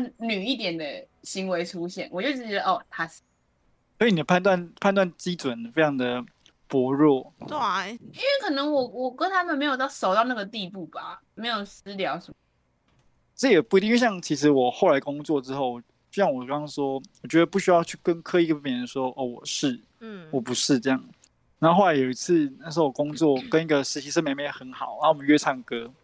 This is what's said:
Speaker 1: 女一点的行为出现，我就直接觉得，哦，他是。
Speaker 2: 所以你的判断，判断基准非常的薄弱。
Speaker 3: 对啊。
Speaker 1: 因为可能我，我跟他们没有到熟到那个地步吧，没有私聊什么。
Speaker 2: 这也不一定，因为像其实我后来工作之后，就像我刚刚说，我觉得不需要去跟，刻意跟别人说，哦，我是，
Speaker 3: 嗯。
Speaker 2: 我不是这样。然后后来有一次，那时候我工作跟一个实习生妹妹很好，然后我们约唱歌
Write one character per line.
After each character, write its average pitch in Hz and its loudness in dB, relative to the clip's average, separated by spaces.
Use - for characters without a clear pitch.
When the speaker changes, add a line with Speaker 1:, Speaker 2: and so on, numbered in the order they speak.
Speaker 1:
女 214 -4
一 262 -2
点 180 -4
的 160 -6
行 190 -6
为 175 -2
出 175 -8
现， 180 -10
我 175 -6
就 277 0
直 254 -6
接 233 -10
觉 202 -4
得， 196 -2
哦， 185 0
他 165 -6
是。 - -14
Speaker 2:
所 240 4
以 - 4
你 180 4
的 147 0
判 180 4
断， 180 2
判 196 2
断 190 2
基 180 -6
准 117 -6
非 160 0
常 147 2
的 123 -2
薄 131 0
弱。 139 4
Speaker 3:
对 302 -6
啊。 196 -2
Speaker 1:
因 233 -10
为 - -10
可 392 -2
能 285 -2
我， 262 2
我 247 -6
跟 349 -2
他 370 0
们 320 -4
没 277 -2
有 277 0
到 269 -2
熟 196 -2
到 226 4
那 254 -2
个 208 -6
地 202 -10
步 190 -12
吧， - -14
没 226 -8
有 208 -4
私 202 -16
聊 170 -4
什 - -18
么。 - -20
Speaker 2:
这 269 2
也 165 8
不 - 2
一 - 4
定， 208 2
因 226 4
为 240 6
像 214 0
其 160 -4
实 143 4
我 127 4
后 180 4
来 139 4
工 147 -6
作 147 0
之 131 -8
后， 123 -4
就 202 0
像 175 4
我 127 -2
刚 135 -4
刚 151 -8
说， 139 -4
我 127 -12
觉 160 4
得 165 6
不 196 -2
需 185 2
要 170 6
去 - -10
跟， 170 -2
刻 - 2
意 165 4
跟 151 0
别 143 -4
人 123 -6
说， 127 -4
哦， 135 -4
我 120 -8
是， 131 -2
Speaker 3:
嗯。 202 -14
Speaker 2:
我 139 -2
不 120 -4
是 123 2
这 131 0
样。 131 0
然 160 4
后 180 6
后 196 6
来 160 4
有 131 2
一 127 -4
次， 156 2
那 165 -14
时 160 0
候 151 4
我 135 0
工 147 -4
作 143 2
跟 160 4
一 165 -8
个 143 2
实 - -8
习 143 -12
生 165 0
妹 139 -4
妹 143 -6
很 131 -14
好， 120 -10
然 - -8
后 151 4
我 160 6
们 139 -12
约 151 8
唱 135 -2
歌 117 -8